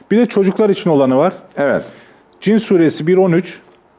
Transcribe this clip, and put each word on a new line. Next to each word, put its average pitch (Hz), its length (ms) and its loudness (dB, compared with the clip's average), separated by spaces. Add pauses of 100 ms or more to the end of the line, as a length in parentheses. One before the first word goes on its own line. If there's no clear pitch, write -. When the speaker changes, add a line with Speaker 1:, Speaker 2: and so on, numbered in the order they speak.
(100)
Speaker 1:
Bir 208 80 2
de 240 80 2
çocuklar 196 440 0
için 190 200 -2
olanı 135 260 2
var. 175 160 0 (240)
Speaker 2:
Evet. 127 280 -2 (560)
Speaker 1:
Cin 214 180 0
suresi 165 480 0
bir 180 100 2
on 185 160 2
üç - 280 -4 (380)